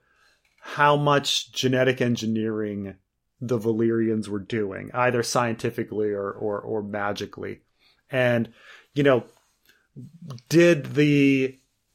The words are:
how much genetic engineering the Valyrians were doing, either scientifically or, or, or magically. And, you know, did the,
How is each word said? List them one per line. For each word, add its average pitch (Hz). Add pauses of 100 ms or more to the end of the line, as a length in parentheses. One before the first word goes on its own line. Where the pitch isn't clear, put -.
(600)
how 147
much 143
genetic 127
engineering 110 (440)
the 123
Valyrians 110
were 101
doing, 98
either 123
scientifically 113
or, 101
or, 104
or 110
magically. 101 (480)
And, 123 (420)
you 143
know, 131 (1200)
did 151
the, 139 (360)